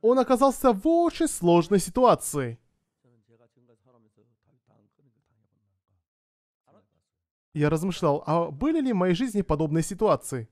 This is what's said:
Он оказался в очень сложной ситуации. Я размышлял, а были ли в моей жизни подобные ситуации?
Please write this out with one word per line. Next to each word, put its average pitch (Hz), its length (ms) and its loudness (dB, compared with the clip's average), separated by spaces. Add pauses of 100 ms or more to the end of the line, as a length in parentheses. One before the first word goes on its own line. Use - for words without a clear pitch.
Он 247 200 2
оказался 254 520 2
в 196 140 -2
очень 330 400 2
сложной 170 540 2
ситуации. 147 800 0 (4000)
Я 147 160 -2
размышлял, 160 580 -2
а 165 260 -2
были 294 280 -2
ли 262 120 -2
в 208 40 -2
моей 180 200 0
жизни 208 260 -4
подобные 156 400 -2
ситуации? 156 680 -2